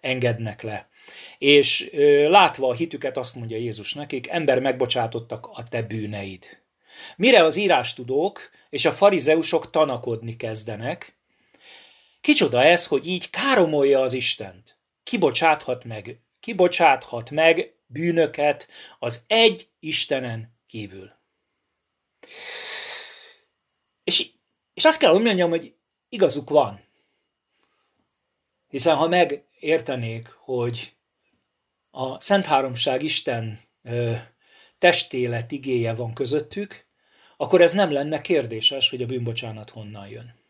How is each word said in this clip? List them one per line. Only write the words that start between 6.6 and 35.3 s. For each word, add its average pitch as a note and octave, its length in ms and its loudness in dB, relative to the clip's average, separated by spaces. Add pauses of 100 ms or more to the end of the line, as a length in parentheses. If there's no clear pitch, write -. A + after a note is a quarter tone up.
Mire G#3 280 8
az D#3 120 2
írástudók C#3+ 960 0 (200)
és C#3+ 140 -2
a D#3 80 2
farizeusok D#3+ 760 2
tanakodni A#2 680 -2
kezdenek: A2 800 -10 (1040)
„Kicsoda B2+ 420 4
ez, E3+ 240 6
hogy C#3 200 -2
így F3+ 240 -6
káromolja D#3 720 2
az B2+ 120 -2
Istent? G2+ 680 -6 (240)
Kibocsáthat D3+ 840 0
meg, A2 360 -14 (200)
kibocsáthat E3+ 920 0
meg D#3+ 440 2 (120)
bűnöket D3+ 840 -2 (300)
az - 280 -8
egy A3 420 2 (120)
Istenen B2+ 760 -4 (100)
kívül.” F#2+ 480 -16 (3000)
És, - 260 0 (440)
és - 100 -4
azt - 140 6
kell, G3+ 120 6
hogy F#3+ 120 4
mondjam, F3+ 280 2
hogy E3 240 -6 (340)
igazuk D#3 420 -2
van. A#2 300 2 (1900)
Hiszen D3 280 0
ha D#3+ 120 0
megértenék, C#3+ 1200 -2
hogy A#2+ 680 -8 (960)
a C3 300 -10
Szent G3 260 2
Háromság C3+ 560 0
Isten, A#2 580 -4 (220)
ö, A#2+ 300 -4 (680)
testélet B2 760 0